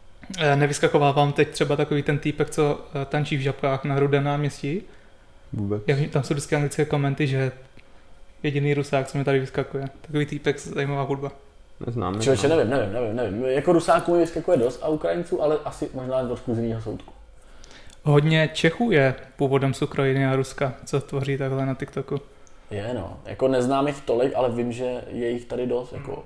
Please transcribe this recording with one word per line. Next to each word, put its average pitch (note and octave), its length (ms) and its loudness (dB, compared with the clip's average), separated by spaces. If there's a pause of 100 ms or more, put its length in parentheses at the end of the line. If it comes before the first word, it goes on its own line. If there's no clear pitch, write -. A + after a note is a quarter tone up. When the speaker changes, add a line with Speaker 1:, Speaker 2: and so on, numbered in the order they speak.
(400)
Speaker 1:
eh, D3 160 4
nevyskaková C#3+ 560 4
vám C#3+ 220 4
teď D3 160 2
třeba C#3+ 260 0
takový D3 280 0
ten D3 160 0
týpek, D3 300 -2
co, D3 320 2 (200)
eh, C3 40 -6
tančí D3 320 0
v C3 40 -2
žabkách C3+ 420 0
na C#3 160 0
Rudém C#3 240 4
náměstí? C#3+ 580 -2 (720)
Speaker 2:
Vůbec. G#2 340 -2
Speaker 1:
Jak, C#3 120 4 (120)
tam C#3 120 0
jsou - 100 -2
vždycky C#3+ 220 -2
anglické C#3+ 300 0
komenty, C#3+ 420 0
že C3 240 0 (920)
jediný C#3+ 300 0
Rusák, C#3 340 0
co - 100 -6
mi C#3 60 0
tady C3+ 160 4
vyskakuje. C3+ 460 -4 (160)
Takový D3 240 -2
týpek, C#3+ 340 -2
zajímavá C#3 440 -4
hudba. C3+ 280 -4 (540)
Speaker 2:
Neznám, G#2 360 -2
Speaker 3:
Člověče, C3 260 4
Speaker 2:
neznám. D3 220 4
Speaker 3:
nevím, A2+ 240 0
nevím, A2+ 220 -2
nevím. A#2 300 -2
Jako C#3+ 280 2
Rusáků E3+ 400 4
mi F3 80 6
vyskakuje E3 360 2
dost A#2+ 260 0
a D#3 40 -4
Ukrajinců, E3+ 560 -2
ale D3+ 220 2
asi - 280 -8
možná B2+ 320 -2
trošku A#2+ 300 -4
z A2+ 40 0
jiného A2+ 220 -2
soudku. A2 320 -10 (880)
Speaker 1:
Hodně D3+ 500 4
Čechů A3 380 2
je C3+ 240 6 (200)
původem C3+ 380 2
z - 80 -10
Ukrajiny C3+ 460 2
a C3 80 2
Ruska, C3 380 -2 (120)
co C#3 160 -2
tvoří C3+ 360 -4
takhle C3+ 280 -2
na C3+ 100 -2
TikToku. C#3 400 -6 (560)
Speaker 3:
Je, G#2 220 -6
no. F#2 320 -8
Jako G2 220 0
neznám C3+ 400 2
jich C#3+ 140 -4
tolik, B2+ 340 2
ale B2 160 2
vím, A#2+ 200 -2
že B2 300 -4 (100)
je A#2 180 -4
jich A#2+ 160 -4
tady B2 220 -4
dost, B2 260 -4
jako - 180 -10
Speaker 1:
Hmm. - 140 -10